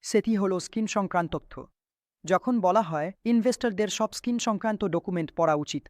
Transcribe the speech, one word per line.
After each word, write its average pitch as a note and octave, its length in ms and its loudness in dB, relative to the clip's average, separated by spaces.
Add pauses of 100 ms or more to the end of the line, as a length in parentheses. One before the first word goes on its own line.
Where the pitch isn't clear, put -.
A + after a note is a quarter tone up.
(100)
সেটি A3+ 300 2
হলো F#3+ 160 2 (100)
স্কিম A3 200 -4 (100)
সংক্রান্ত F3+ 380 -2
তথ্য। - 200 -8 (680)
যখন F#3 300 2 (120)
বলা G3 240 4
হয় D#3 180 -2 (240)
ইনভেস্টরদের A3 680 2
সব A3 200 0
স্কিম A#3+ 180 -4 (100)
সংক্রান্ত G#3+ 360 -2 (120)
ডকুমেন্ট E3+ 440 -2
পড়া D#3+ 160 4 (100)
উচিত - 260 -8